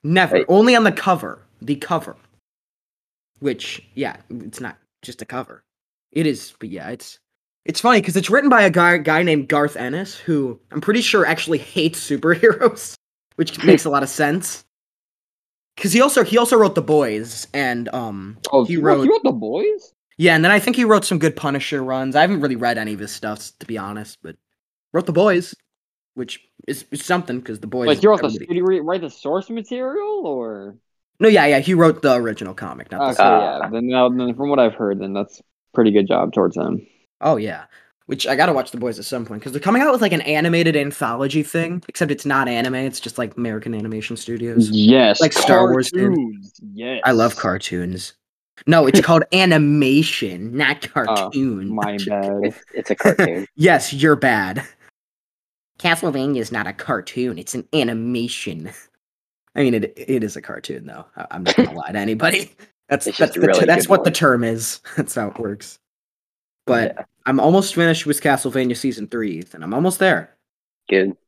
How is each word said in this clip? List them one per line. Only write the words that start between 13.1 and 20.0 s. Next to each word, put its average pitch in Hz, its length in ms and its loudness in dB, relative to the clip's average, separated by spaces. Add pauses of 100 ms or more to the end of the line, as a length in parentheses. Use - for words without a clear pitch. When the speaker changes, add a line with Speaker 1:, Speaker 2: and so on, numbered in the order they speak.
Speaker 1:
<laughs> - 200 -20
which - 260 -4
Speaker 2:
<laughs> - 20 -6
Speaker 1:
makes 170 200 6
a 160 60 -2
lot 139 120 0
of 135 60 -6
sense. 156 560 -4 (1120)
'Cause 190 160 -4
he 233 80 4
also, 262 240 4
he 220 140 2
also 240 180 4
wrote 214 180 4
The 170 80 2
Boys, 117 680 -2
and, 123 420 -4
um, 107 440 -10 (120)
Speaker 3:
Oh, 135 140 4
Speaker 1:
he 170 100 -2
Speaker 3:
he - 40 0
wrote, 151 200 4
Speaker 1:
wrote 277 60 0
Speaker 3:
he 269 60 4
wrote 427 140 2
The 262 80 2
Boys? 359 600 -4 (240)